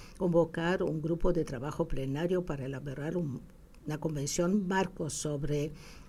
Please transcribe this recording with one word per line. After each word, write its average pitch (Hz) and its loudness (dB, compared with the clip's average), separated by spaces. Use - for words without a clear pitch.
"convocar 170 4
un 156 0
grupo 165 4
de 165 2
trabajo 143 -2
plenario 151 0
para 139 -4
elaborar 139 -4
un, 147 -4
una 151 -2
convención 170 2
marco 185 2
sobre 147 0